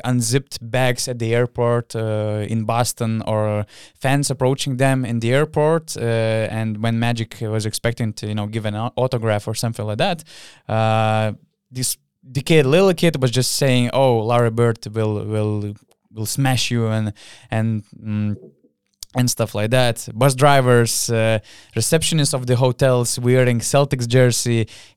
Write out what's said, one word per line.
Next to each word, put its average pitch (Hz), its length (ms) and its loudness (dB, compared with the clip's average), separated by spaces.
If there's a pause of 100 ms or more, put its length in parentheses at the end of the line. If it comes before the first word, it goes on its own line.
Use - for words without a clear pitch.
unzipped 123 560 -2
bags 123 480 -2
at 123 100 -6
the 113 160 -2
airport, 120 600 0
uh, 107 500 -2
in 113 180 -2
Boston, 113 580 -2
or 107 420 -2 (300)
fans 139 360 0
approaching 135 460 -2
them 131 300 2
in 117 140 -2
the 117 120 0
airport, 156 640 0
uh, - 60 -10
and 110 800 -2
when 117 160 0
Magic 117 420 -4
was 110 240 -2
expecting 110 480 -4
to, - 140 -10
you 107 80 -4
know, 104 120 -4
give 107 200 -6
an 104 80 -4
au-, 110 220 -6
autograph 113 520 -2
or 110 60 -4
something 110 320 -6
like 104 100 -6
that, 160 280 -2 (440)
uh, 110 640 0 (380)
this 127 260 -6 (340)
decayed 143 360 2
little 185 260 4
kid 165 300 0
was 131 80 2
just 120 220 0
saying, 127 420 2
"Oh, 127 240 2
Larry 117 320 2
Bird 117 440 0
will, 107 300 -2
will, 107 500 -2 (380)
will 107 140 -8
smash 131 440 0
you," 117 180 0
and, 110 260 -2 (360)
and, 110 320 0 (160)
mm, 107 380 -4 (800)
and 123 120 2
stuff - 280 -4
like 107 140 -2
that. 123 440 0
Bus 127 220 2
drivers, 127 720 4
uh, 110 300 2 (340)
receptionists 156 580 0
of 127 140 -4
the 127 80 2
hotels 123 640 2
wearing 123 400 4
Celtics 139 480 0
jersey, 120 600 2 (280)